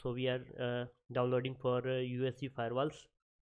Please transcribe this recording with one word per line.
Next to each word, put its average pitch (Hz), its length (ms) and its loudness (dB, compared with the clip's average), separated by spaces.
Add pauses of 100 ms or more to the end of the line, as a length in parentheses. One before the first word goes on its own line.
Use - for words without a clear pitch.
So 123 120 -2
we 127 160 0
are, 127 120 0 (160)
uh, 123 280 -2 (260)
downloading 127 500 2
for, 123 240 2
uh, 131 120 2
U 127 280 0
S 123 120 -2
C 139 100 -6
firewalls. 123 480 0 (480)